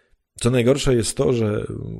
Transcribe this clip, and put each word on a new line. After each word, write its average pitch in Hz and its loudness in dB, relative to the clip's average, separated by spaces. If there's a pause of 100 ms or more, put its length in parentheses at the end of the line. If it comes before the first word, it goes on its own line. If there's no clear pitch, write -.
(400)
Co 127 2
najgorsze 131 2
jest 113 -2
to, 135 2
że 110 0 (340)